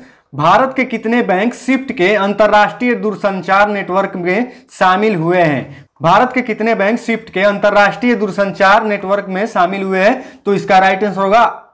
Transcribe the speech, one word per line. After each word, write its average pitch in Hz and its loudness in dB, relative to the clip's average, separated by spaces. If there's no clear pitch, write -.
भारत 185 2
के 254 0
कितने 226 -2
बैंक 196 -2
स्विफ्ट 262 -4
के 185 0
अंतरराष्ट्रीय 208 0
दूरसंचार 190 -2
नेटवर्क 190 -4
में 190 -4
शामिल 196 0
हुए 170 0
हैं? 147 -2
भारत 208 2
के 254 -2
कितने 226 -2
बैंक 202 0
स्विफ्ट 226 -6
के 185 -4
अंतरराष्ट्रीय 202 2
दूरसंचार 202 2
नेटवर्क 196 -2
में 190 -4
शामिल 190 -2
हुए 190 -2
हैं? 233 0
तो 202 0
इसका 190 2
राइट 190 2
आंसर 190 -2
होगा 208 4